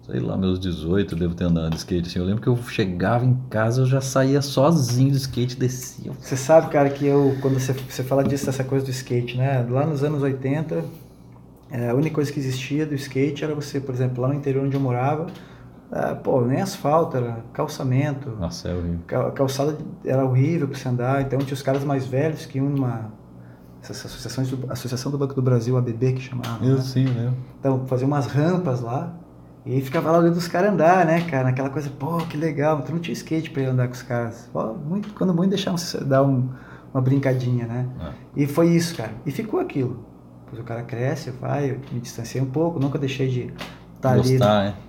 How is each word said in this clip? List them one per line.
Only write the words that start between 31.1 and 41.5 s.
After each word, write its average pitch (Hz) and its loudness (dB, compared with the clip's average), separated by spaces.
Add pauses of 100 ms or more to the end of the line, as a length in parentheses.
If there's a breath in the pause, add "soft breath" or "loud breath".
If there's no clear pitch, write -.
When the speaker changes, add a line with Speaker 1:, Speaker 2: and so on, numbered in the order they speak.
Speaker 2:
cara? 135 0
Naquela 131 2
coisa, 143 -4 (100)
pô, 160 -2
que 151 -4
legal, 151 0
mas 139 -4
tu 143 -6
não 165 -2
tinha 170 -4
skate 160 -4
pra 135 -2
ir 131 0
andar 127 2
com 123 -6
os - -12
caras. 120 -6
Pô, 110 -2
muito, 180 -6
quando 180 0
muito 185 4
deixavam 190 0
se - -6
dar 135 4
um, 127 2 (420 loud breath)
uma 135 0
brincadinha, 127 2
né? 123 -4 (140)
Speaker 1:
É. - -6
Speaker 2:
E 147 4
foi 170 4
isso, 170 2
cara. 110 -6 (120)
E 156 -4
ficou 226 -4
aquilo. 135 -2 (400)
Depois 113 -14
o - -10
cara 117 -6
cresce, 123 -4
vai, 131 -2